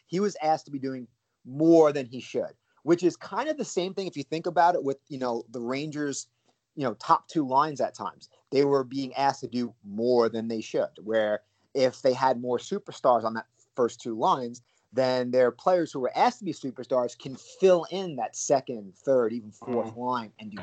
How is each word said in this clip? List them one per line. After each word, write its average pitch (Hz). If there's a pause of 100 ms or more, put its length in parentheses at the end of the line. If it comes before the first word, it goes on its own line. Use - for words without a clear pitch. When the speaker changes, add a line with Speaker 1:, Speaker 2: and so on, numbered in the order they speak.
Speaker 1:
He 180
was 202
asked 156
to 147
be 143
doing 131 (360)
more 151
than 139
he 120
should, - (320)
which 170
is 175
kind 240
of 311
the 262
same 180
thing 196
if 165
you 143
think 160
about 175
it 151
with, 135 (100)
you 139
know, 120
the 123
Rangers, 143 (480)
you 143
know, 113
top -
two 151
lines 135
at 110
times. 92 (220)
They 139
were 139
being 131
asked 135
to 131
do 120 (100)
more 113
than 113
they 113
should, 123 (140)
where 107 (340)
if 131
they 131
had 127
more 123
superstars 123
on 113
that 113 (280)
first 117
two 117
lines, 127 (320)
then 127
their 123
players 170
who 139
were 123
asked 233
to 214
be 165
superstars 123
can 131
fill 180
in 180
that 110
second, 117
third, 123
even 110
fourth 113
Speaker 2:
Mm-hmm. 113
Speaker 1:
line 123
and 107
do 98